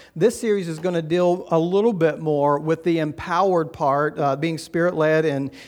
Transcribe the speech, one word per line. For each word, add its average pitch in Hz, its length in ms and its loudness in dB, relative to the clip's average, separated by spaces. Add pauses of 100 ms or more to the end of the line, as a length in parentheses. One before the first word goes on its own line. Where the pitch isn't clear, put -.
(160)
this 214 260 0
series 202 260 0
is 156 120 -6
gonna 170 240 -2
deal 180 480 0
a 165 80 4
little 202 340 2
bit 160 260 2
more 147 380 2
with 160 260 -2
the 170 140 0
empowered 165 720 0
part, 147 460 0
uh, 143 180 0
being 160 220 -4
spirit-led 160 680 0
and, 139 280 -2 (160)